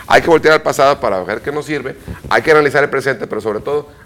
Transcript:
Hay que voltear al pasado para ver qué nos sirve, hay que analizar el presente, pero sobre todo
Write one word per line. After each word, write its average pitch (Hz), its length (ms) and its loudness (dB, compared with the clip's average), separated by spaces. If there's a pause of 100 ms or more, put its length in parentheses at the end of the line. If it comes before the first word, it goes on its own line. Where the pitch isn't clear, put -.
Hay 131 160 4
que 160 40 -8
voltear 156 280 4
al 151 80 0
pasado 143 360 2
para 95 240 -2
ver 101 180 -6
qué 147 100 -8
nos 147 160 -8
sirve, 139 280 -8 (340)
hay 110 120 2
que 156 100 2
analizar 147 320 4
el - 60 0
presente, 131 380 -4
pero 107 140 -8
sobre 104 180 -4
todo 143 300 -6 (160)